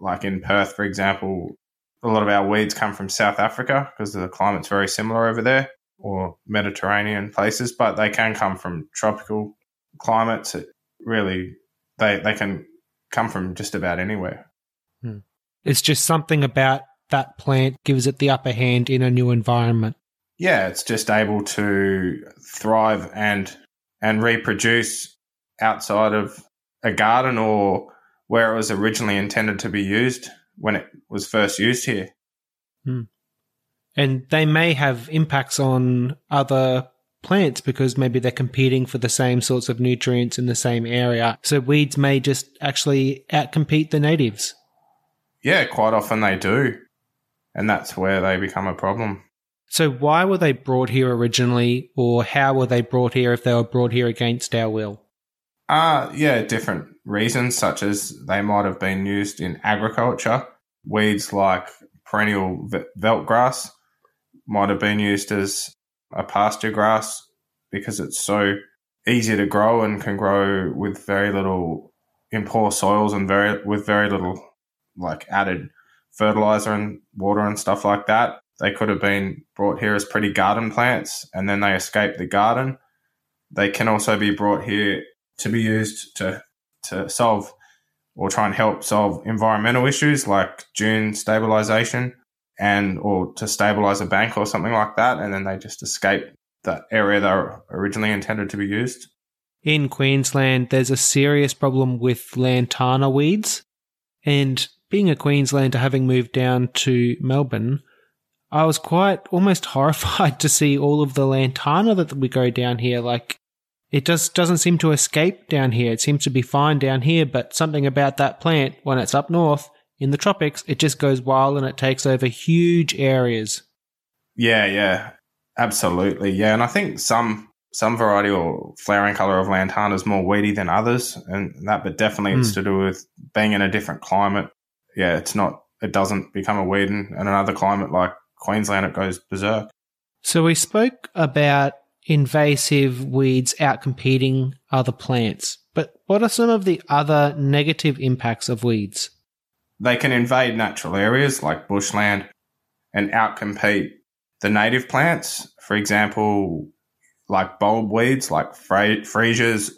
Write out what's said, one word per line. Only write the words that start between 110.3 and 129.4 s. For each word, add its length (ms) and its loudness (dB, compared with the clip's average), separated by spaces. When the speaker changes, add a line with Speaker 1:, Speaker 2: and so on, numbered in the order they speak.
Speaker 2:
to 100 0
see 300 2
all 240 2
of 120 -2
the 120 2
lantana 680 2
that 160 0
we 160 -2
grow 220 2
down 280 -2
here. 220 0
Like, 400 -4
it 160 0
just 280 0
doesn't 240 2
seem 200 4
to 140 4
escape 560 0
down 240 2
here. 200 2
It 80 -2
seems 220 0
to 80 -2
be 120 0
fine 360 2
down 240 0
here, 240 2
but 260 -4
something 320 0
about 340 2
that 220 0
plant, 440 0
when 140 0
it's 160 -2
up 140 0
north 400 2
in 120 0
the 60 0
tropics, 500 -2
it 140 -4
just 180 0
goes 220 2
wild 360 2
and 100 0
it 100 -6
takes 280 -2
over 220 2
huge 680 2
areas. 640 0
Speaker 1:
Yeah, 300 4
yeah, 440 0
absolutely. 760 0
Yeah, 200 2
and 100 4
I 40 2
think 320 -2
some, 500 -2
some 240 -2
variety 340 2
or 500 -2
flowering 340 2
colour 240 2
of 100 0